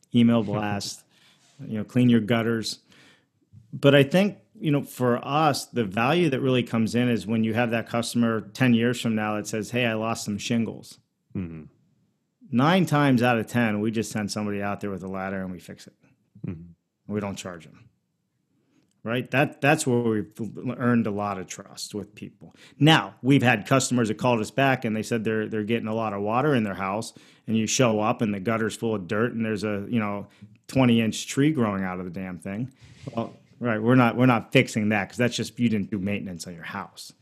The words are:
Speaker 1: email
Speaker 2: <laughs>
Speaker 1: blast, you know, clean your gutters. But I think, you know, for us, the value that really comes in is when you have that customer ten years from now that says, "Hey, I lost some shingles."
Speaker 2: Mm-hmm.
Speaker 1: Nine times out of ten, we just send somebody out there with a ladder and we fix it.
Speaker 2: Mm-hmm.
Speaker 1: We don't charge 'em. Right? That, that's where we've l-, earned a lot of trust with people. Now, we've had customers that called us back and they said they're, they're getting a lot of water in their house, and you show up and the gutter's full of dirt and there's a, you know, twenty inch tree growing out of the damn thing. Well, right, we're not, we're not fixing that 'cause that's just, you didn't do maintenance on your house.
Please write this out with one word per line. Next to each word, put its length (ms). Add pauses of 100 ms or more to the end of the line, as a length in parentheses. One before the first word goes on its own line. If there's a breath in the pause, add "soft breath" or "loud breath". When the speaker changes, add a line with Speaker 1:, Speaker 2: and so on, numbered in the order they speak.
(140)
Speaker 1:
email 300
Speaker 2:
<laughs> 80
Speaker 1:
blast, 520 (640 soft breath)
you 140
know, 40
clean 260
your 100
gutters. 600 (920 soft breath)
But 220
I 80
think, 340 (220)
you 100
know, 140
for 420
us, 400
the 180
value 460
that 120
really 200
comes 320
in 160
is 160
when 180
you 120
have 160
that 180
customer 520
ten 340
years 260
from 140
now 220
that 100
says, 240
"Hey, 160
I 80
lost 280
some 140
shingles." 640 (360)
Speaker 2:
Mm-hmm. 280 (880)
Speaker 1:
Nine 340
times 380
out 160
of 80
ten, 320
we 100
just 220
send 200
somebody 300
out 200
there 100
with 120
a 40
ladder 340
and 100
we 80
fix 280
it. 60 (520)
Speaker 2:
Mm-hmm. 260 (400)
Speaker 1:
We 80
don't 160
charge 300
'em. 240 (1120)
Right? 280
That, 300
that's 260
where 140
we've 380
l-, 380
earned 300
a 40
lot 280
of 80
trust 480
with 180
people. 420 (240 loud breath)
Now, 420
we've 220
had 240
customers 420
that 80
called 220
us 120
back 340
and 100
they 80
said 200
they're, 240
they're 160
getting 240
a 80
lot 180
of 80
water 340
in 80
their 120
house, 380 (340 loud breath)
and 100
you 100
show 320
up 220
and 120
the 60
gutter's 360
full 200
of 120
dirt 260
and 100
there's 200
a, 260
you 100
know, 280 (400 loud breath)
twenty 340
inch 260
tree 240
growing 320
out 160
of 60
the 60
damn 260
thing. 340 (420 loud breath)
Well, 200 (260)
right, 220
we're 140
not, 200
we're 120
not 260
fixing 360
that 200
'cause 80
that's 180
just, 240
you 80
didn't 240
do 80
maintenance 480
on 60
your 100
house. 480 (100)